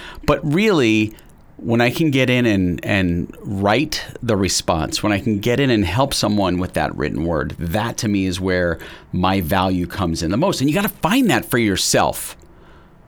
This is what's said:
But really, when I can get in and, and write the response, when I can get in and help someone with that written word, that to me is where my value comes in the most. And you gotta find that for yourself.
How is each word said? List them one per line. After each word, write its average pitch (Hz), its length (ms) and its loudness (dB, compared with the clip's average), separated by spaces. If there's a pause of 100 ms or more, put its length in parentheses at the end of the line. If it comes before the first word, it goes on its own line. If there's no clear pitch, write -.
(240)
But - 200 2
really, 143 680 2 (440)
when 117 240 0
I 120 100 2
can 160 180 0
get 131 200 2
in 123 160 2
and, 92 400 2
and 92 560 0
write 107 640 0 (180)
the 113 140 0
response, 87 680 -2
when 104 80 2
I 98 80 0
can 104 200 -2
get 120 200 0
in 139 100 2
and 107 140 2
help 120 300 0
someone 101 440 0
with 90 160 -4
that 78 220 -2
written 71 300 -2
word, 76 340 -2
that 107 380 -4
to 117 100 -4
me 98 180 2
is 92 140 -2
where 90 400 0 (320)
my 92 300 2
value 92 440 0
comes 82 380 -4
in 82 80 0
the 101 60 0
most. 175 240 0
And 139 80 2
you 151 60 0
gotta 202 140 -2
find 226 400 2
that 113 160 2
for 131 120 0
yourself. 101 800 0 (680)